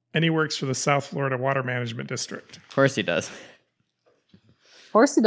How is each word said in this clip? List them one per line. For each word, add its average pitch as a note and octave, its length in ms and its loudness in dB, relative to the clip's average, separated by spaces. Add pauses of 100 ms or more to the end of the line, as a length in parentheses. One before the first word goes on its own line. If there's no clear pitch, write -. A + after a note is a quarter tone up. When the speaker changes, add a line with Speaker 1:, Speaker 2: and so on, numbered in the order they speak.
(140)
Speaker 1:
And D#3+ 100 0
he E3 60 2
works D#3 260 -2
for - 100 -6
the C3 80 -4
South C#3 340 0
Florida C3+ 300 -4
Water C3+ 260 -2
Management B2 440 -6
District. - 480 -10
Speaker 2:
Of - 140 -20
course C3+ 260 4
he G#2+ 80 -2
does. E2 240 -2
Speaker 3:
Of - 1700 -20
course A#3+ 220 6
he E4 40 6
Speaker 2:
I A#3 80 4